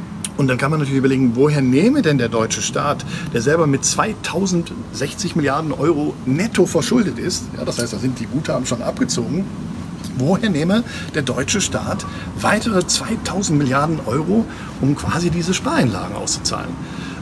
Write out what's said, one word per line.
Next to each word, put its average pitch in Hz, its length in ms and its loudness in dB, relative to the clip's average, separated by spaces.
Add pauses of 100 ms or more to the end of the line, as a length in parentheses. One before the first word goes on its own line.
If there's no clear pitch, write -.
(360)
Und 139 120 4
dann 127 100 2
kann 139 120 0
man 156 100 2
natürlich 135 180 0
überlegen, 131 360 4
woher 143 280 4
nehme 185 400 6
denn 151 160 4
der 117 100 2
deutsche 110 320 0
Staat, - 460 -2 (260)
der 120 80 0
selber 156 260 4
mit 135 200 2
zweitausendsechzig 170 1500 -2
Milliarden 147 380 2
Euro 147 400 2 (140)
netto 139 400 4
verschuldet 180 520 2
ist, - 260 -4 (120)
ja, - 80 -6
das - 140 -2
heißt, 117 160 -4
da 101 40 -6
sind 127 220 -2
die 113 60 -4
Guthaben 127 400 -2
schon 113 160 -2
abgezogen, 123 640 -2 (720)
woher 190 320 2
nehme 180 340 2 (300)
der 156 80 0
deutsche 127 400 -2
Staat - 420 -4 (340)
weitere 202 480 2
zweitausend - 720 -2
Milliarden 143 480 2
Euro, 160 400 2 (380)
um 139 120 4
quasi 170 360 0
diese 170 240 0
Spareinlagen 107 600 0
auszuzahlen? - 540 -4 (540)